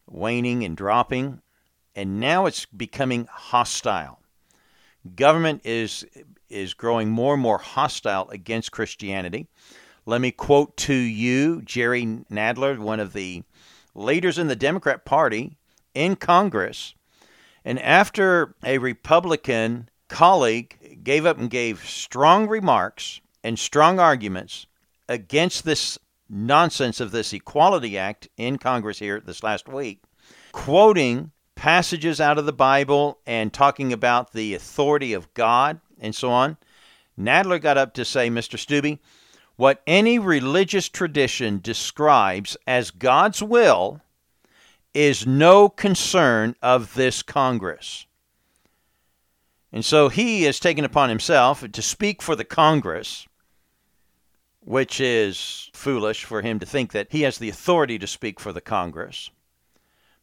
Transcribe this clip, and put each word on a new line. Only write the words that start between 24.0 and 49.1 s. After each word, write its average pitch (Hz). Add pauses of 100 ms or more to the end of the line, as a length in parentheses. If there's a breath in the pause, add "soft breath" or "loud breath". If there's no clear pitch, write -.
against 135
this - (320)
nonsense 123
of 104
this 110
Equality 143
Act 98
in 123
Congress 117
here 104
this -
last 107
week, 131 (520 soft breath)
quoting 160 (280)
passages 160
out 147
of 147
the 147
Bible 139
and 113
talking 139
about 120
the 110
authority 139
of 92
God 123 (180)
and 107
so 127
on, 135 (640 soft breath)
Nadler 165
got 143
up 131
to 120
say, 123
"Mister 117
Stubbe, 147 (580 soft breath)
what 135
any 214
religious 180
tradition 131
describes 107 (100)
as 123
God's 139
will 147 (920 soft breath)
is 143
no 175
concern 139
of 123
this 127
Congress." 120 (1700)